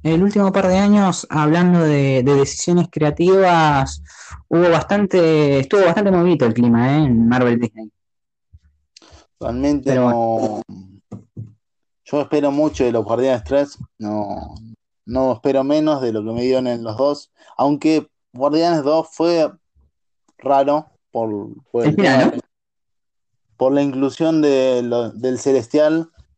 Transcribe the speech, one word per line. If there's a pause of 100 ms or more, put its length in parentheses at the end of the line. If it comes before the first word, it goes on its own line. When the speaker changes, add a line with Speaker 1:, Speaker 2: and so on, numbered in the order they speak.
Speaker 1:
el
último
par
de
años,
hablando
de,
de
decisiones
creativas, (420)
hubo
bastante,
estuvo
bastante
movido
el
clima,
¿eh?
En
Marvel
Disney. (1500)
Speaker 2:
Realmente
Speaker 1:
Pero
Speaker 2:
no. (1400)
Yo
espero
mucho
de
los
Guardianes
tres, (220)
no, (500)
no
espero
menos
de
lo
que
me
dieron
en
los
dos, (240)
aunque (240)
Guardianes
dos
fue (880)
raro (240)
por, (240)
por
Speaker 1:
El
Speaker 2:
el
Speaker 1:
final,
Speaker 2:
tema
Speaker 1:
¿no?
Speaker 2:
de, (1120)
por
la
inclusión
de
lo,
del
Celestial, (280)